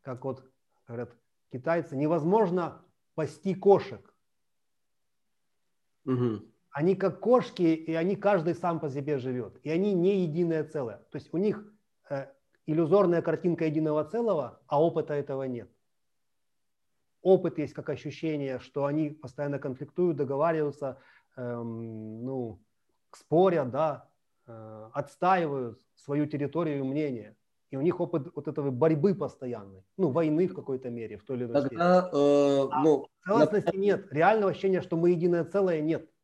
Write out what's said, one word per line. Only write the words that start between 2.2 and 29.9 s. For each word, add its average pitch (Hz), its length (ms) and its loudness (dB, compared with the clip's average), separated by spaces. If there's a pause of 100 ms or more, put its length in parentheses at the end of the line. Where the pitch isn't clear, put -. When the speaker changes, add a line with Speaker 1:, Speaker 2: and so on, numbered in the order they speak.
Speaker 1:
пасти 160 400 -4
кошек. 190 600 4 (1900)
Speaker 2:
Мгм. 120 440 -2 (220)
Speaker 1:
Они 165 260 0
как 190 240 -2
кошки, 233 420 2
и 160 320 0
они 175 220 0
каждый 190 380 2
сам 170 260 -4
по 156 100 -6
себе 139 280 -4
живет. 123 440 -6
И 147 80 -8
они 190 240 0
не 185 280 2
единое 160 420 0
целое. 131 340 -6 (120)
То - 60 -14
есть 135 160 -12
у 156 60 -2
них, 208 260 0 (460)
э, 135 160 -6 (400)
иллюзорная 170 560 4
картинка 165 440 0
единого 151 380 0
целого, 180 640 -4
а 147 160 2
опыта 165 320 0
этого 135 300 -4
нет. 120 260 -8 (1500)
Опыт 180 360 4
есть 143 160 -6
как 156 160 -10
ощущение, 143 680 -6
что - 260 -6
они 147 240 0
постоянно 143 480 -8
конфликтуют, 143 580 -2
договариваются, 143 840 -2 (360)
эм, 113 880 -10
ну, 127 380 -8 (500)
спорят, 160 580 2
да, 139 400 -4 (360)
э, 110 480 -18
отстаивают 143 840 -2 (160)
свою 147 300 -2
территорию 147 520 -4
и 135 40 -4
мнение. 131 540 -6 (340)
И 135 60 -10
у 135 60 -4
них 175 180 0
опыт 160 340 -4
вот 147 140 -10
этой 139 220 -4
борьбы 156 440 2
постоянной, 113 680 -8 (120)